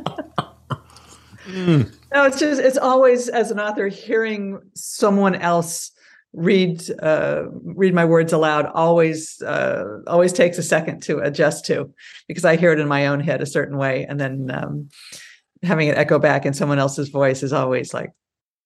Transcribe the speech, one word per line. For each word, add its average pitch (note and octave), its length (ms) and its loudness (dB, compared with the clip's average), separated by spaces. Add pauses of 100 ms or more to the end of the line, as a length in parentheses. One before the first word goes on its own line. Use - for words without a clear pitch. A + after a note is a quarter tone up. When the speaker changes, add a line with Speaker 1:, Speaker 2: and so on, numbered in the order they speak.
(1500)
Speaker 1:
Mm. F3+ 440 0 (220)
Speaker 2:
No, C#4 120 6
it's C4+ 120 2
just, D4 240 0
it's C4 160 4
always, B3+ 500 4
as A3+ 220 0
an G#3 100 -4
author, G#3 280 -4
hearing G#3 720 -4 (160)
someone G3 580 0
else E3+ 560 -2 (420)
read, F3 520 2 (180)
uh, D3+ 440 0 (180)
read F3+ 320 0
my E3+ 100 4
words E3 280 2
aloud D3+ 340 2
always, D#3+ 720 0
uh, C3 420 -2 (220)
always F3 260 4
takes F3 280 2
a E3 40 -4
second E3 400 -2
to D#3 140 -4
adjust D3 480 -2
to, C#3 260 -4 (360)
because E3+ 180 -4
I E3 100 6
hear E3+ 160 4
it D#3 80 2
in D3+ 80 0
my C#3+ 200 0
own C#3+ 120 0
head C#3 220 -2
a D3 60 -6
certain C#3 300 -4
way, C3+ 300 -2
and C#3+ 120 -6
then, C3+ 340 -6
um, C#3+ 360 -8 (760)
having D#3+ 240 0
it G3 100 0
echo D3+ 220 4
back C#3 260 2
in C#3 80 0
someone C#3+ 260 0
else's C#3 300 -2
voice C#3 340 0
is C3+ 100 -4
always C3 400 -2
like, - 180 -8 (540)